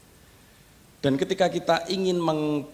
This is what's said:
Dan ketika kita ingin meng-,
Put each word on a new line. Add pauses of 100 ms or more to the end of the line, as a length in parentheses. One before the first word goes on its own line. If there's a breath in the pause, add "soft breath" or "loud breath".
(1000 soft breath)
Dan
ketika
kita
ingin
meng-,